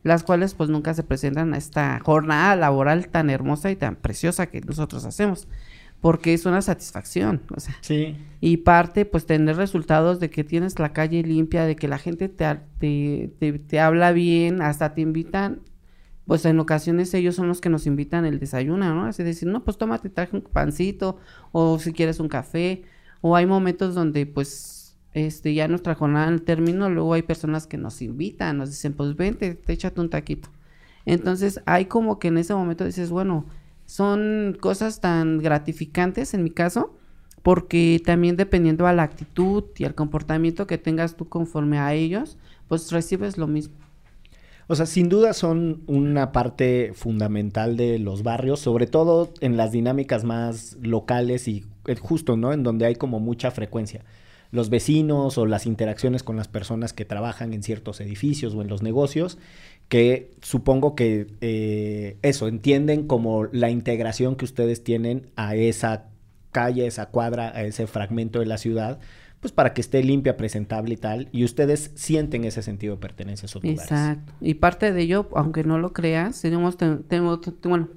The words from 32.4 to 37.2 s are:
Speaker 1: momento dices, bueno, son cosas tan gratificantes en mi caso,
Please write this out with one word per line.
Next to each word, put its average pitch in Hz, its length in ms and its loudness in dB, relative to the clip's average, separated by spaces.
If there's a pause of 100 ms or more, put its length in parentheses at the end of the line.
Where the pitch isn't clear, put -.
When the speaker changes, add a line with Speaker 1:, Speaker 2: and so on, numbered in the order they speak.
Speaker 1:
momento 175 300 -2
dices, 175 280 -4
bueno, 175 340 0 (400)
son 208 760 0
cosas 196 400 -2
tan 160 380 2
gratificantes 160 960 -2
en 185 100 0
mi 165 60 0
caso, 175 480 -2 (460)